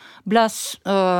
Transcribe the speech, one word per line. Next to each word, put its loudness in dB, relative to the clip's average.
bila 2
s-, -10
eh, -8